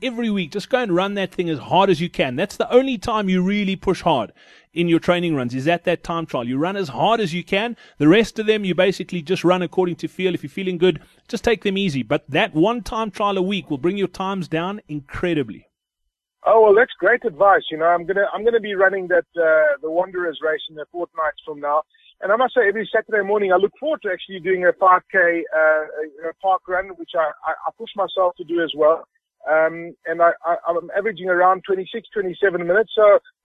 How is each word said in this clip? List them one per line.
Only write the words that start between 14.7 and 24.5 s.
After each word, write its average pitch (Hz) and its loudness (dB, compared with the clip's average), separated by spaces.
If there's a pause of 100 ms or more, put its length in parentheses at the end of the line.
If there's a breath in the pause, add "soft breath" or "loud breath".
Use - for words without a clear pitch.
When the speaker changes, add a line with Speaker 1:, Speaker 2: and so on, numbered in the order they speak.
Speaker 1:
incredibly. 147 -6 (800)
Speaker 2:
Oh, 226 6
well, 208 8
that's 247 4
great 233 2
advice. 185 4
You 160 -8
know, 160 0
I'm 170 2
gonna, 175 0 (100)
I'm 202 -4
gonna 233 0
be 208 -6
running 190 0
that, 170 2 (100)
uh, 156 2
the 160 -6
Wanderers 175 -4
race 156 -4
in 156 -18
a 147 -12
fortnight 160 -6 (100)
from 151 -14
now. 147 -2 (400 soft breath)
And 190 -2
I 214 0
must 247 0
say, 226 2
every 202 -2
Saturday 214 -2
morning, 202 0
I 180 4
look 196 0
forward 294 -4
to 208 -6
actually 185 -12
doing 180 -2